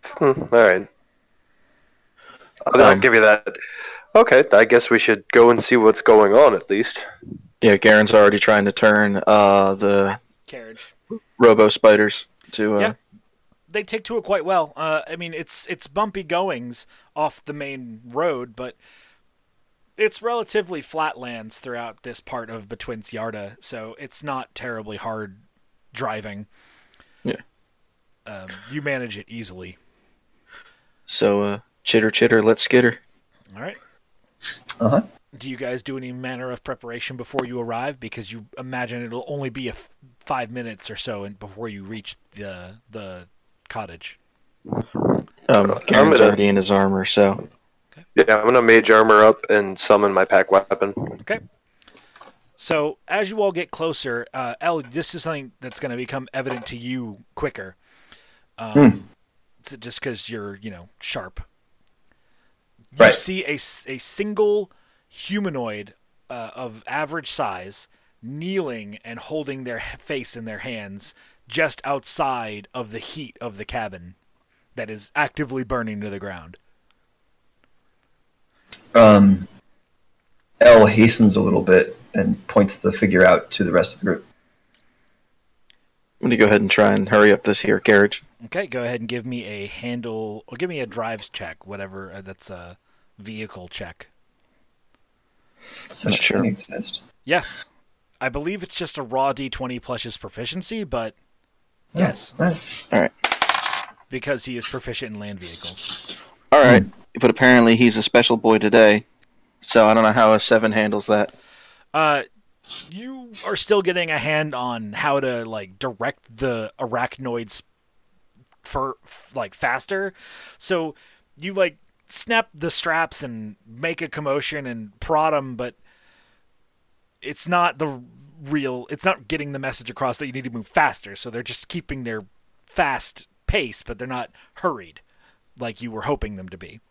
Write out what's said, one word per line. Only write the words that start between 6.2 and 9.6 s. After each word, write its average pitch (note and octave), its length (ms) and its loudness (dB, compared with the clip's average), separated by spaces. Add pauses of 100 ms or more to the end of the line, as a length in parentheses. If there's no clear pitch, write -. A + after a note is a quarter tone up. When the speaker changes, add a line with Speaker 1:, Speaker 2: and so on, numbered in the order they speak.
Speaker 1:
on B2+ 200 8
at - 160 -4
least. - 360 -2 (560)
Speaker 2:
Yeah, G#2 160 6
Garen's G#2+ 360 6
already G#2 260 8
trying G#2 260 4
to G2+ 60 0
turn, G#2 560 4
uh, G2 480 6